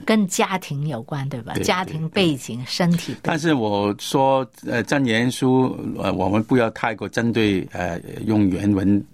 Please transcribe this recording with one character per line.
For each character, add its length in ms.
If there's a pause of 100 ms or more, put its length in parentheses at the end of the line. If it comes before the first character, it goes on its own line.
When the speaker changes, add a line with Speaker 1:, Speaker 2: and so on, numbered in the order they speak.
Speaker 1:
跟 220
家 320
庭 300
有 120
关， 280
对 120
吧？ 140
Speaker 2:
对， 80
Speaker 1:
家 220
庭 240
背 260
景、 220
Speaker 2:
对， 80
对。 20
Speaker 1:
身 240
体 220
背 20
景。 80
Speaker 2:
但 160
是 160
我 460
说， 440 (220)
呃， 160
箴 220
言 260
书， 480 (180)
呃， 160
我 160
们 140
不 140
要 140
太 220
过 160
针 240
对， 380
呃， 300 (260)
用 220
原 260
文 260 (120)